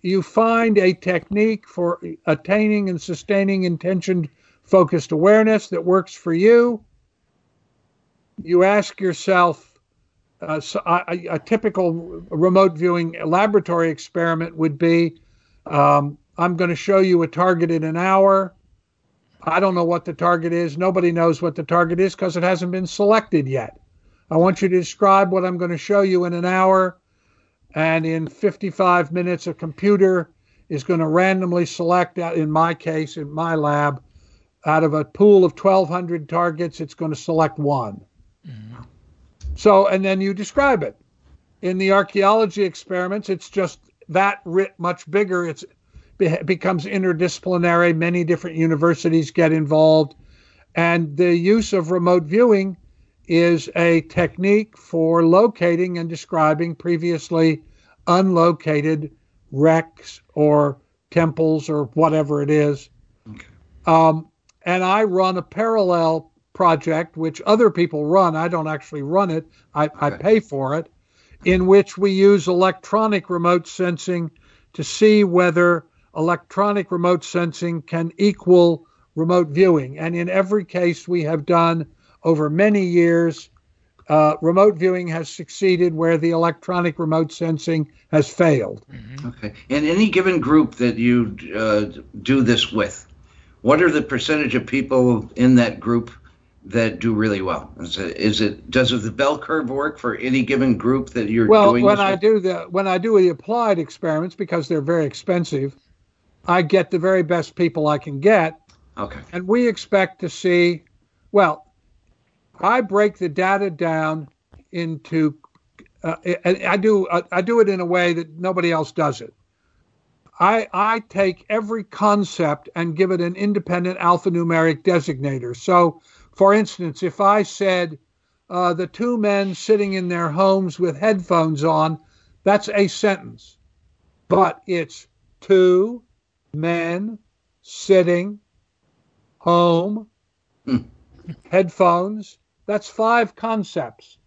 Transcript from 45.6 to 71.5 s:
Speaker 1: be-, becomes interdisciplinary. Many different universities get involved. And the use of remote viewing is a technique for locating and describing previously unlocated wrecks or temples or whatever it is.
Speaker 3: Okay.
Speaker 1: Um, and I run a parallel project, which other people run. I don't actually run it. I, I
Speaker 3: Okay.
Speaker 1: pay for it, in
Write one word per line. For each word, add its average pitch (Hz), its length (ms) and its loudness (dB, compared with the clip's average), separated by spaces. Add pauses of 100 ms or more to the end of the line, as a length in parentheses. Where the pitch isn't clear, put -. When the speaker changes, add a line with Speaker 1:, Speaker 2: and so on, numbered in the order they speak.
Speaker 1:
be-, 165 280 0
becomes 180 400 -2
interdisciplinary. 175 1120 0
Many 175 280 -2
different 165 320 -4
universities 160 760 0
get 160 200 2
involved. 156 640 2 (600)
And 170 420 0
the 175 180 2
use 202 380 0
of 170 180 -2
remote 180 320 2
viewing 196 540 2 (500)
is 170 480 2
a 170 260 2
technique 190 760 -2
for 165 480 0
locating 180 720 2
and 170 120 -8
describing 160 680 -2
previously 165 840 -2 (460)
unlocated 160 1040 0 (400)
wrecks 160 720 0 (120)
or 147 440 2 (340)
temples 160 580 0
or 147 160 -2 (100)
whatever 151 460 0
it 143 80 -4
is. 147 400 0 (400)
Speaker 3:
Okay. - 160 -20 (400)
Speaker 1:
Um, 160 420 4 (360)
and 185 200 -2
I 196 200 2
run 185 340 0
a 175 40 -6
parallel 175 920 -2 (220)
project, 165 640 0
which 160 280 -6
other 220 240 4
people 160 360 -2
run. 170 300 2
I 160 120 -2
don't 165 200 -4
actually 151 360 -8
run 185 260 0
it. 160 160 -4 (300)
I, 151 140 0 (100)
I 147 80 -2
Speaker 3:
Okay. 143 100 -4
Speaker 1:
pay 208 220 2
for 139 360 -6
it, 165 140 -8 (560)
in 185 220 2